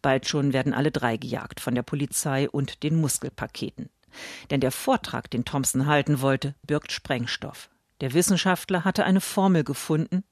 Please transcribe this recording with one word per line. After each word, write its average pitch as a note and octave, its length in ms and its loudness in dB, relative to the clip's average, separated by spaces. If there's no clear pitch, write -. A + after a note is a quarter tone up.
Bald C3+ 260 2
schon C#3+ 240 2
werden C3 220 0
alle C#3+ 180 2
drei B2 240 0
gejagt - 460 -8
von A#2+ 120 -2
der B2 100 0
Polizei C#3 680 -2
und - 340 -4
den D3+ 160 2
Muskelpaketen. - 880 -4
Denn C#3+ 80 2
der C3 120 2
Vortrag, - 600 -2
den B2 140 -2
Thompson C3+ 420 0
halten D3 320 2
wollte, C3+ 340 0
birgt D3+ 240 -2
Sprengstoff. - 800 -6
Der C3 120 -4
Wissenschaftler F3+ 720 2
hatte F#3+ 220 2
eine F#3+ 160 6
Formel F#3+ 420 4
gefunden, D#3+ 680 -2